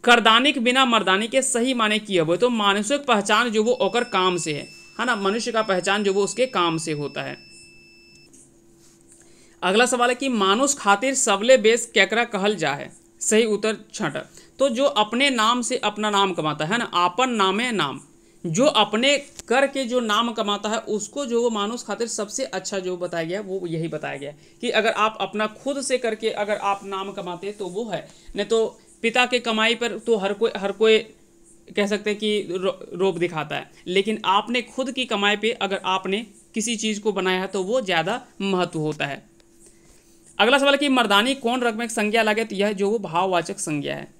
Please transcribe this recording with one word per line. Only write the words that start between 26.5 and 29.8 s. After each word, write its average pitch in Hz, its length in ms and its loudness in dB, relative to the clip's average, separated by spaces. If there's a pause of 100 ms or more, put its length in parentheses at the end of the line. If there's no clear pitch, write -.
आप 196 280 -2
नाम 196 280 -8
कमाते 180 400 -8
तो 202 160 -10
वो 208 220 -6
है, 165 180 -6 (280)
नहीं 202 100 -2
तो 220 340 0 (220)
पिता 247 240 2
के 240 140 0
कमाई 220 360 0
पर 226 240 -4